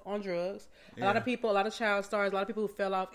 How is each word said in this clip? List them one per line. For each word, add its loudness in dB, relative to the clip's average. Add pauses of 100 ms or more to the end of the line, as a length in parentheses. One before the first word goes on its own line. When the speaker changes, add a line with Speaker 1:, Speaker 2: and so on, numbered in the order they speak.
Speaker 1:
on -4
drugs. -4 (280)
A -10
lot 4
Speaker 2:
Yeah. 4
Speaker 1:
of -2
people, 0
a 4
lot 4
of -4
child 0
stars, 0
a 0
lot 2
of -2
people -2
who -8
fell -2
off 0